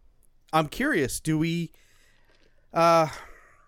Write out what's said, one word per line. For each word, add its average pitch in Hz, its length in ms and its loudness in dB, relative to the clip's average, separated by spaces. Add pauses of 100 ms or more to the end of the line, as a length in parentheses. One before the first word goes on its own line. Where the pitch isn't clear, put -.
(540)
I'm 156 140 2
curious, 226 520 -2
do 156 200 -2
we, 165 320 -4 (1000)
uh, 165 340 4 (600)